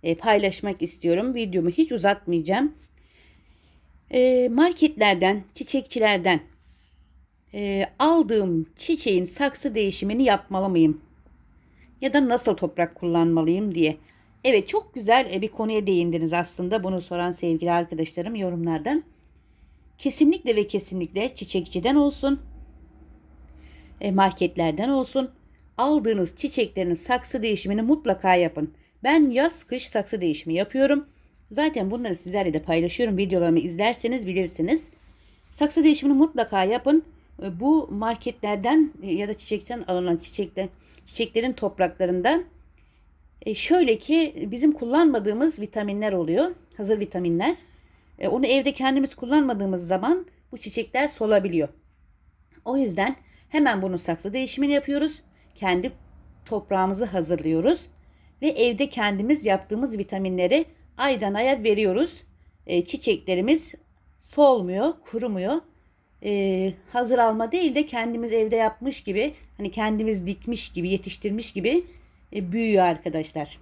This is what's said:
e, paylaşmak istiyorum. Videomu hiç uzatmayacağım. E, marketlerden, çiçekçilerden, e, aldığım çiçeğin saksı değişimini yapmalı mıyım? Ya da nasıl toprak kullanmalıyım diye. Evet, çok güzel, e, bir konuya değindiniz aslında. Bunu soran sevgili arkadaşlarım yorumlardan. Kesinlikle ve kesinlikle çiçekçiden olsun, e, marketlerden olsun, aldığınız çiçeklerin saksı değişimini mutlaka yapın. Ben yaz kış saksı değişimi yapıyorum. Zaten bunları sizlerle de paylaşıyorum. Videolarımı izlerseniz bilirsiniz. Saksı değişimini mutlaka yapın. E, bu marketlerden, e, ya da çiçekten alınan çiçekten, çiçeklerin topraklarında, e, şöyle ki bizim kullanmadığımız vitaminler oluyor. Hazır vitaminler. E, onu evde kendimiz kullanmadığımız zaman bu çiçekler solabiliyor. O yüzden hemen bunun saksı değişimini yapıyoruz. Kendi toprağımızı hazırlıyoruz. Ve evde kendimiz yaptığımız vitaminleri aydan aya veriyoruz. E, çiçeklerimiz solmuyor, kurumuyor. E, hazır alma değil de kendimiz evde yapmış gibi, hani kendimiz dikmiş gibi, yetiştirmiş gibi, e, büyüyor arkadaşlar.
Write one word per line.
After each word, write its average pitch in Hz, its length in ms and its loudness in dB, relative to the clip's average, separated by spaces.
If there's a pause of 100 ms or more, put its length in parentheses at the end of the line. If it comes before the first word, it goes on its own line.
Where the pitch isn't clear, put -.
e, 165 120 0
paylaşmak 202 680 0
istiyorum. 175 520 -2
Videomu 185 360 0
hiç 311 220 0
uzatmayacağım. 202 840 0 (1400)
E, 254 340 4
marketlerden, 214 960 2 (100)
çiçekçilerden, 202 880 0 (1120)
e, 196 320 -2 (120)
aldığım 208 680 2 (100)
çiçeğin 220 480 0
saksı 277 500 -4
değişimini 208 500 0
yapmalı 196 440 0
mıyım? 160 320 4 (1000)
Ya 262 120 -2
da 277 160 4
nasıl 233 280 0
toprak 170 380 -2
kullanmalıyım 170 800 2
diye. 156 220 2 (480)
Evet, 220 240 2
çok - 260 -4
güzel, 226 400 2
e, 190 80 -2
bir 214 60 -4
konuya 214 380 -2
değindiniz 170 460 0
aslında. 180 520 -2
Bunu 185 160 -4
soran 175 320 -4
sevgili 170 380 -2
arkadaşlarım 170 640 -4
yorumlardan. 175 680 -2 (960)
Kesinlikle 285 560 2
ve 208 100 2
kesinlikle 196 680 -4
çiçekçiden 185 600 -2
olsun, 285 460 2 (1600)
e, 202 120 -2
marketlerden 185 760 2
olsun, 262 420 0 (480)
aldığınız 226 580 0
çiçeklerin 190 580 -2
saksı 247 480 -4
değişimini 208 400 -2
mutlaka 220 520 2
yapın. 160 400 0 (280)
Ben 285 280 4
yaz 285 340 0
kış 247 240 -8
saksı 202 320 -4
değişimi 160 340 -4
yapıyorum. 269 540 0 (420)
Zaten 240 400 -2
bunları 226 260 -4
sizlerle 180 360 -2
de 156 100 -2
paylaşıyorum. 175 560 0
Videolarımı 175 400 2
izlerseniz 214 680 -2
bilirsiniz. 185 600 -4 (540)
Saksı 302 420 -2
değişimini 285 340 4
mutlaka 233 460 2
yapın. 254 400 2 (380)
E, 185 180 -8
bu 294 300 2
marketlerden, 226 1000 0 (100)
e, 185 120 -4
ya 202 140 -2
da 214 60 -4
çiçekten 220 540 -8
alınan 180 280 0
çiçekten, 185 520 -8 (380)
çiçeklerin 233 460 -4
topraklarında, 185 880 0 (1040)
e, 214 80 -4
şöyle 285 440 2
ki 311 520 -2
bizim 262 220 2
kullanmadığımız 254 880 2
vitaminler 208 520 -4
oluyor. 190 420 0 (220)
Hazır 214 240 0
vitaminler. 180 560 -2 (640)
E, - 80 -2
onu 254 180 0
evde 269 260 2
kendimiz 269 420 0
kullanmadığımız 220 720 0
zaman 233 400 0 (260)
bu 240 60 -14
çiçekler 247 500 -4
solabiliyor. 190 600 0 (960)
O 254 120 -2
yüzden 226 400 0 (320)
hemen 262 340 2
bunun 185 140 -2
saksı 175 360 -6
değişimini 262 400 -2
yapıyoruz. 285 500 -2 (320)
Kendi 180 380 -2 (520)
toprağımızı 196 600 -2
hazırlıyoruz. 170 840 0 (560)
Ve 294 60 0
evde 240 420 0
kendimiz 214 540 0
yaptığımız 214 540 -2
vitaminleri 190 680 0 (320)
aydan 214 380 -2
aya 240 280 0
veriyoruz. 214 600 0 (440)
E, 175 180 0
çiçeklerimiz 202 880 -2 (440)
solmuyor, 240 720 2 (180)
kurumuyor. 214 440 -4 (720)
E, 196 480 -2 (200)
hazır 247 260 0
alma 226 340 2
değil 339 220 0
de 294 120 2
kendimiz 233 460 -4
evde 220 240 2
yapmış 226 460 -2
gibi, 214 320 -2 (220)
hani 202 140 -6
kendimiz 214 560 -2
dikmiş 202 460 -8
gibi, 180 180 -4
yetiştirmiş 196 640 -6
gibi, 269 320 0 (480)
e, 185 200 -6
büyüyor 214 320 4
arkadaşlar. 160 760 -4